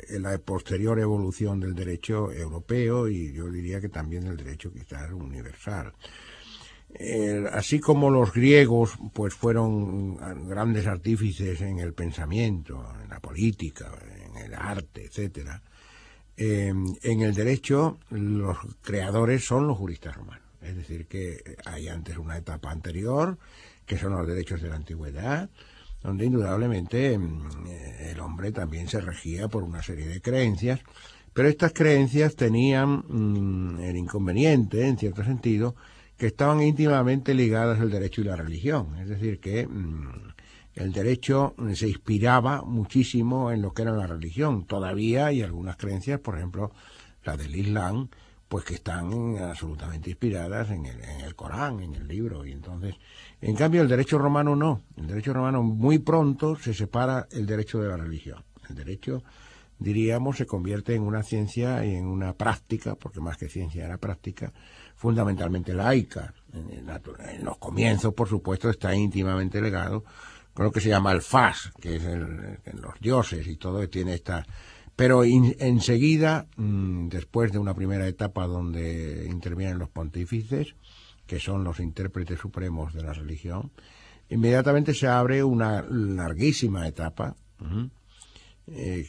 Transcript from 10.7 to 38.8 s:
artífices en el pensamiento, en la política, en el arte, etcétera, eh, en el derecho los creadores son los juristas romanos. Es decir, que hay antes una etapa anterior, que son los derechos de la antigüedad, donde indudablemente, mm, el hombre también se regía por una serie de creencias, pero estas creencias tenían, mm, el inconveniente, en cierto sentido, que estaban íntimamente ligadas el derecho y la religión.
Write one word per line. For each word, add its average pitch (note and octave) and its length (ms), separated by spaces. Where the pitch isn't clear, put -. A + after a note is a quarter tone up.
artífices G2 720
en G2 200
el E2+ 120
pensamiento, D#2+ 1080
en - 80
la - 100
política, E2 720
en - 100
el G#1+ 180
arte, G2 520
etcétera, D2+ 560
eh, G2+ 360
en A2 180
el G#2+ 140
derecho C#3 640
los G#2 460
creadores A2 640
son C#3 220
los C3 100
juristas E2+ 400
romanos. - 280
Es F2+ 140
decir, E2 300
que - 580
hay D#2 240
antes E2 280
una D#2+ 200
etapa D#2 340
anterior, A2 680
que F#2+ 100
son G2 160
los F2 140
derechos F2 340
de E2 80
la D#2+ 80
antigüedad, E2 760
donde G2 240
indudablemente, A2+ 920
mm, D#2 480
el D#2+ 100
hombre E2 320
también E2+ 360
se A2 120
regía F2 480
por G#2 140
una E2+ 200
serie D#2 240
de F2 140
creencias, B2 600
pero C3+ 160
estas D#3+ 240
creencias C#3+ 600
tenían, C3+ 760
mm, G2 720
el F2 160
inconveniente, G#2 880
en C3 100
cierto G2+ 280
sentido, A#2 500
que A#2 80
estaban D3 340
íntimamente C#3 720
ligadas A#2 480
el A2+ 100
derecho G2 300
y G#2 40
la F#2 120
religión. E2 600